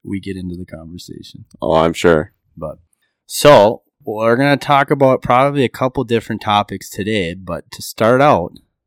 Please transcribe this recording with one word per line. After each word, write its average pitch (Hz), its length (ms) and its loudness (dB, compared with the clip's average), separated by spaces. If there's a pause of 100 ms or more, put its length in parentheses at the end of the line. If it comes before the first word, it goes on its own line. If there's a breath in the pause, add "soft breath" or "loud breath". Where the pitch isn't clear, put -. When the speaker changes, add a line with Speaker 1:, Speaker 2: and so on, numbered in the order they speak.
Speaker 1:
we 98 160 -8
get 95 180 -12
into 90 180 -10
the 90 100 -14
conversation. - 800 -18 (160)
Speaker 2:
Oh, 82 140 0
I'm 80 180 4
sure. 85 400 2 (260)
Speaker 1:
But 78 200 -12 (480)
so 117 560 4 (200)
we're 113 320 0
gonna 139 220 2
talk 139 320 0
about 135 320 2
probably 139 420 2
a 120 60 0
couple 131 340 -4
different 113 380 -4
topics 104 480 -2
today. 95 460 -6
But 90 360 -12
to - 120 -18
start 120 360 0
out, 123 340 2 (340)